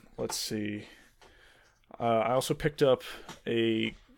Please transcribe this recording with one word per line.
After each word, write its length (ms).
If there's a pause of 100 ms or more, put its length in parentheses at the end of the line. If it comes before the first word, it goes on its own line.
(160)
let's 200
see. 500 (1120)
Uh, 40 (160)
I 120
also 220
picked 280
up 200 (440)
a 480 (240)